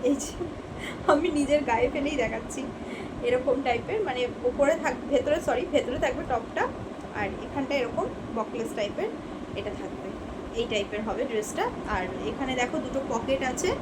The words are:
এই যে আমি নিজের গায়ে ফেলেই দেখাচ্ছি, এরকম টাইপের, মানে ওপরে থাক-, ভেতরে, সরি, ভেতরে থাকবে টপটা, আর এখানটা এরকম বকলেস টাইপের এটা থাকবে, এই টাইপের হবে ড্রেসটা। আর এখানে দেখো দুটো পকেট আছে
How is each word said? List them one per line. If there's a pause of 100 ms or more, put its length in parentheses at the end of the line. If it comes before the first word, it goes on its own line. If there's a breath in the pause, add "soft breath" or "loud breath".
এই
যে (640 loud breath)
আমি
নিজের
গায়ে
ফেলেই
দেখাচ্ছি, (600 loud breath)
এরকম
টাইপের,
মানে (160)
ওপরে
থাক-,
ভেতরে,
সরি,
ভেতরে
থাকবে
টপটা, (480)
আর
এখানটা
এরকম (300)
বকলেস
টাইপের (460)
এটা
থাকবে, (500)
এই
টাইপের
হবে
ড্রেসটা। (200)
আর (200)
এখানে
দেখো
দুটো
পকেট
আছে